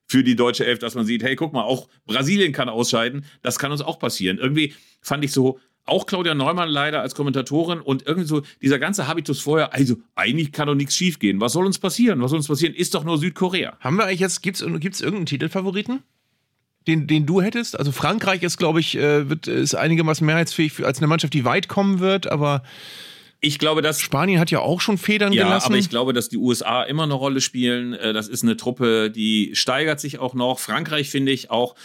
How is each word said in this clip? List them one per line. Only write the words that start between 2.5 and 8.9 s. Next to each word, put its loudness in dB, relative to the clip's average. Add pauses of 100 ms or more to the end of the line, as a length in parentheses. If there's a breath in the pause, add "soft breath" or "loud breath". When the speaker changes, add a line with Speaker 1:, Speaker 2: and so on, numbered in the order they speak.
Speaker 1:
kann -4
ausscheiden, -2 (160 loud breath)
das -4
kann -4
uns -4
auch -6
passieren. -2
Irgendwie -2 (260 loud breath)
fand -4
ich -4
so, 2 (280 soft breath)
auch 0
Claudia -2
Neumann 0
leider 0
als -6
Kommentatorin -2
und -2
irgendwie 0
so 0 (180 loud breath)
dieser 4
ganze -2